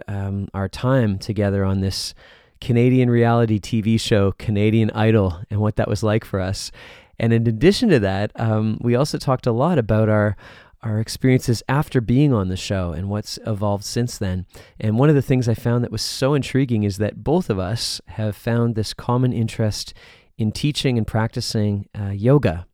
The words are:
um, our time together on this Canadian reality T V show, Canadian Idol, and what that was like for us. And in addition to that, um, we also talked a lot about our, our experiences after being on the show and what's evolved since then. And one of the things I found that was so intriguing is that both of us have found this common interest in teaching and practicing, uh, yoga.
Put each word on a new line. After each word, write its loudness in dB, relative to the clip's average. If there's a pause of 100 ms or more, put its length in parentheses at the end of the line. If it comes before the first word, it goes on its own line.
um, -6
our -4
time 0
together 0
on 0
this -4 (480)
Canadian 4
reality 4
T -2
V 2
show, 2
Canadian 2
Idol, 2 (100)
and -2
what 0
that 0
was -2
like 0
for -4
us. -6 (480)
And 0
in 2
addition 2
to 6
that, 0
um, 0
we 2
also 0
talked -2
a 2
lot 0
about 2
our, 2 (460)
our -4
experiences 0
after 0
being 4
on 0
the -4
show -4
and -6
what's -6
evolved -4
since -4
then. -4 (320)
And 0
one 6
of 6
the 4
things 0
I 2
found 0
that -8
was -6
so -2
intriguing 0
is -2
that -4
both 0
of -2
us -6
have -6
found -2
this -4
common 0
interest -4 (440)
in -2
teaching -2
and -2
practicing, -4 (100)
uh, -6
yoga. 2